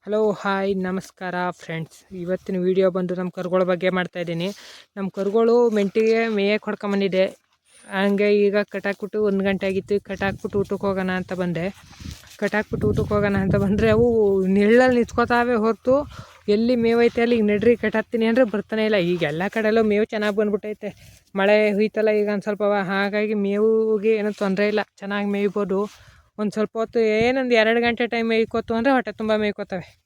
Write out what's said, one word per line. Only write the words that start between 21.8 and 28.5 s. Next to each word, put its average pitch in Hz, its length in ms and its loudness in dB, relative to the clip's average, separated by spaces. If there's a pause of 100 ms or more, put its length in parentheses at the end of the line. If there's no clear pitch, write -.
ಈಗ 208 120 0
ಒಂದು 202 180 -2
ಸ್ವಲ್ಪವ, 202 260 0 (140)
ಹಾಗಾಗಿ 208 520 -2
ಮೇವಿಗೆ 220 760 0
ಏನೂ 208 200 -2
ತೊಂದರೆ 202 320 0
ಇಲ್ಲ, 208 160 -2 (140)
ಚೆನ್ನಾಗಿ 202 320 -6
ಮೇಯ್ಬೋದು. 202 500 -2 (580)
ಒಂದು 214 160 -4
ಸ್ವಲ್ಪ 214 220 -4
ಹೊತ್ತು 226 240 -2 (140)
ಏನೊಂದು 247 400 2
ಎರಡು 226 260 4
ಗಂಟೆ 240 260 0
ಟೈಮ್ 226 220 -2
ಮೇಯ್ಕೋತು 226 460 -2